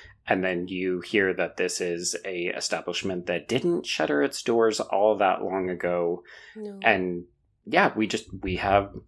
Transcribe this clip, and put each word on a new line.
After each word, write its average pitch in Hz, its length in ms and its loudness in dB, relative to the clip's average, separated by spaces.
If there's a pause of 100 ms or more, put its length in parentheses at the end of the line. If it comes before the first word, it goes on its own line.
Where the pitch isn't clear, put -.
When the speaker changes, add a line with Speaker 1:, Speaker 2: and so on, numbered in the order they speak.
(280)
Speaker 1:
and 95 160 2
then 90 240 -2
you 92 340 -2
hear 98 340 2
that 87 220 -2
this 92 220 -2
is 87 360 -2 (100)
a 90 220 -4
establishment 90 800 -4
that 87 200 -2
didn't 156 380 -2
shutter 147 360 0
its 139 220 -2
doors 113 380 2
all 104 360 2
that 95 260 2
long 92 260 -2
ago. 87 540 -2 (320)
Speaker 2:
No. 208 280 -12
Speaker 1:
And 92 420 2 (400)
yeah, 156 300 4
we 107 120 2
just, - 180 -2 (180)
we 92 140 -2
have 98 340 4 (160)